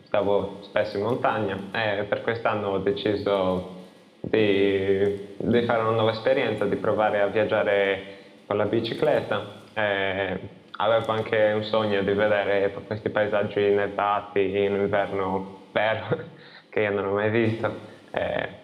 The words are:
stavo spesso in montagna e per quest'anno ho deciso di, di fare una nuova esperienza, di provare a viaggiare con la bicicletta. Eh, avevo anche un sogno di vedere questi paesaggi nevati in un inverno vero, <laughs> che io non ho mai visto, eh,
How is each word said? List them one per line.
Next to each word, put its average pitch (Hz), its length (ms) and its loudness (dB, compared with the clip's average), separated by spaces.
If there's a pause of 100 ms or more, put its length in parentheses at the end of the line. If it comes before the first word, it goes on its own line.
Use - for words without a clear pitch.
stavo 101 560 4
spesso - 340 -2
in 101 60 0
montagna 107 680 0
e 104 340 0
per - 180 -2
quest'anno 113 460 0
ho 98 100 0
deciso 95 1000 0 (440)
di, 98 1120 2
di 117 280 2
fare 117 180 0
una 110 80 0
nuova 113 220 2
esperienza, 117 520 0
di 101 120 0
provare 104 440 0
a 101 60 2
viaggiare 101 760 2 (440)
con 101 100 -2
la 104 100 0
bicicletta. 113 920 -2 (140)
Eh, 98 640 -2 (380)
avevo 110 360 2
anche 110 420 2
un 107 100 0
sogno 107 380 0
di 98 100 2
vedere 101 600 2 (140)
questi 110 240 -4
paesaggi 104 500 0
nevati 101 800 0
in 98 340 0
un 98 80 0
inverno 98 760 -2 (120)
vero, 107 340 -2 (400)
<laughs> - 240 -20
che - 100 -2
io 107 120 2
non 98 140 -2
ho 98 80 -2
mai 107 160 0
visto, 113 440 0 (380)
eh, - 360 -4 (160)